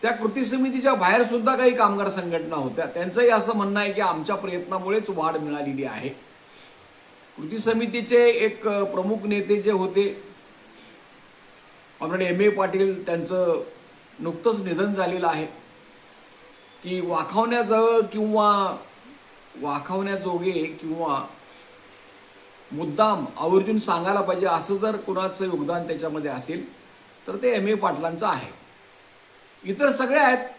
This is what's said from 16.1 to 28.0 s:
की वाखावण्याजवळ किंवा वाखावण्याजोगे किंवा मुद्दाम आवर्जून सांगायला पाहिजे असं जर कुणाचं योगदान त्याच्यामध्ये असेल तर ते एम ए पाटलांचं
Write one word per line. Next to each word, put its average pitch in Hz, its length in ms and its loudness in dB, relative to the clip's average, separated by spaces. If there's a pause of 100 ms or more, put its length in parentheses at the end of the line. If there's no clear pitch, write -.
की 180 180 -6
वाखावण्याजवळ 226 1000 2
किंवा 208 760 2 (840)
वाखावण्याजोगे 180 1040 -2 (180)
किंवा 160 460 -4 (1400)
मुद्दाम 165 540 0 (120)
आवर्जून 190 420 2
सांगायला 196 420 0
पाहिजे 185 240 0
असं 165 300 0
जर 208 200 0
कुणाचं 190 500 -4
योगदान 170 420 -4
त्याच्यामध्ये 151 440 -4
असेल 143 420 -8 (540)
तर 185 80 -8
ते 240 200 0
एम 196 120 0
ए 214 60 2
पाटलांचं 165 540 -2